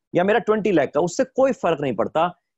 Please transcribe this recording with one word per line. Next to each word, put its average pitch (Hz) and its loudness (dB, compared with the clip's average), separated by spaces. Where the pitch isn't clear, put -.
या 170 2
मेरा 214 2
ट्वेंटी 214 0
लाख 147 2
का, 143 2
उससे 175 -2
कोई 262 0
फर्क 165 -2
नहीं 135 -2
पड़ता, 156 -2